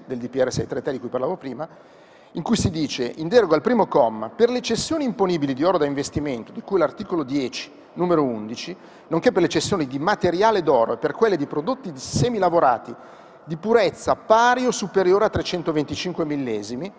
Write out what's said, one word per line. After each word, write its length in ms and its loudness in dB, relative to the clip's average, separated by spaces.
del 120 -8
D 100 -8
P 140 0
R 100 0
sei 140 -4
tre 160 -8
tre 100 -4
di 80 -6
cui 80 -10
parlavo 280 -4
prima, 320 -10
in 100 -8
cui 140 0
si 140 0
dice: 340 -4
"In 120 -6
deroga 260 4
al 80 2
primo 240 2
comma, 420 2
per 220 2
le 100 -2
cessioni 440 -2
imponibili 500 0
di 100 -2
oro 140 4
da 80 2
investimento, 680 -4
di 100 -12
cui 160 -2
l'articolo 460 -2
dieci, 480 -6
numero 280 0
undici, 540 -6
nonché 240 2
per 100 2
le 60 4
cessioni 400 -2
di 100 -6
materiale 640 2
d'oro 300 4
e 60 -4
per 160 -4
quelle 220 2
di 100 -2
prodotti 440 -6
di 80 -12
semilavorati 960 2
di 140 -8
purezza 580 2
pari 520 4
o 40 2
superiore 540 2
a 60 2
trecentoventicinque 920 -2
millesimi, 760 -6